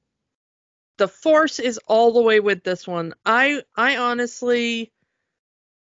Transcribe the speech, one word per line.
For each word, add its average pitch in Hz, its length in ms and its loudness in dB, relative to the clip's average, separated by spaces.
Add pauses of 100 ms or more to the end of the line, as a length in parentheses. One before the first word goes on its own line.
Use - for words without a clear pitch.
(1000)
The 196 100 0
Force 311 500 0
is 240 280 -4
all 226 260 4
the 240 100 2
way 220 180 4
with 202 220 0
this 180 240 -6
one. 170 280 -8 (100)
I, 262 380 0 (120)
I 247 220 0
honestly, 240 960 -4 (920)